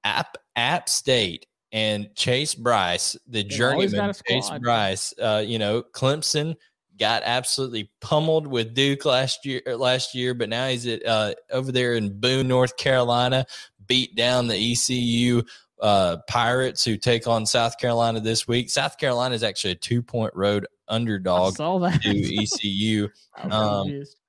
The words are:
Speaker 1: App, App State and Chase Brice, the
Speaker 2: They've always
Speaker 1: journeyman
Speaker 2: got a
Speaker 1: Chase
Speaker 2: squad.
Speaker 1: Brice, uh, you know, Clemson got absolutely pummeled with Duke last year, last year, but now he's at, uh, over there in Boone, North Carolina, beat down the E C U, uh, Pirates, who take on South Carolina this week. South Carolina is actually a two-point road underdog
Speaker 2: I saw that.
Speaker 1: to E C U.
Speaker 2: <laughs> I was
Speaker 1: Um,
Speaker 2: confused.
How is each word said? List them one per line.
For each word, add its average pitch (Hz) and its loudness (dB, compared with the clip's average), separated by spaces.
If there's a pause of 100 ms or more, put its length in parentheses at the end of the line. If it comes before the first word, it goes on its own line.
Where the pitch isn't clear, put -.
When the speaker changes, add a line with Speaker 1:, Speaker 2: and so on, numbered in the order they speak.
Speaker 1:
App, - -4 (180)
App 131 0
State 110 0 (260)
and 107 -2
Chase 131 0
Brice, 101 2 (140)
the 113 -4
Speaker 2:
They've 101 -2
always 151 2
Speaker 1:
journeyman 208 -2
Speaker 2:
got 202 0 (100)
a - -20
Speaker 1:
Chase 127 0
Speaker 2:
squad. 151 -8
Speaker 1:
Brice, 110 0
uh, 107 2
you 117 -4
know, 107 0 (100)
Clemson 151 -2 (440)
got 110 0
absolutely 120 -4 (120)
pummeled 156 2
with 117 -2
Duke 139 0
last 131 0
year, 131 -6 (160)
last 127 0
year, 127 -2
but 117 -4
now 123 -2
he's 123 -4
at, 117 -4
uh, 107 2 (180)
over 131 -4
there 127 2
in 104 -2
Boone, 127 0
North 127 2
Carolina, 127 2 (420)
beat 127 0
down 120 2
the 113 0
E 117 2
C 127 0
U, 120 2 (380)
uh, 95 4 (100)
Pirates, 123 0
who 110 0
take 117 0
on 113 2
South 117 0
Carolina 117 2
this 113 -2
week. 120 0
South 143 -2
Carolina 123 0
is 110 -2
actually 101 -2
a 90 -2
two-point 120 -2
road 101 2 (200)
underdog 95 2
Speaker 2:
I - -6
saw 170 0
that. 170 2
Speaker 1:
to 107 0
E 101 0
C 104 -4
U. 104 0 (140)
Speaker 2:
<laughs> - -20
I - -10
was - -2
Speaker 1:
Um, 104 0
Speaker 2:
confused. 143 -10 (120)